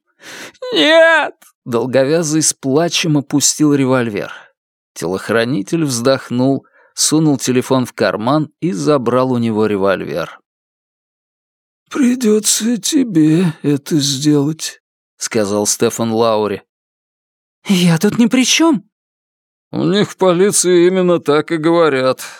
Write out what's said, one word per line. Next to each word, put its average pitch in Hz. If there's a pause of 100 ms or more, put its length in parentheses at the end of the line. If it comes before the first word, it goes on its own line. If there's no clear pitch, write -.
(720)
«Нет!» 320 (300)
Долговязый 135
с -
плачем 156
опустил 143
револьвер. 127 (600)
Телохранитель 117
вздохнул, 131 (280)
сунул 151
телефон 127
в -
карман 123 (100)
и 170
забрал 131
у 123
него 110
револьвер. 95 (1500)
«Придется 233
тебе 170 (100)
это 143
сделать», 143 (380)
сказал 104
Стефан 113
Лауре. 107 (1040)
«Я 175
тут 208
ни 233
при 240
чем». 311 (840)
«У 127
них 185
в -
полиции 180
именно 180
так 147
и 165
говорят», 151 (180)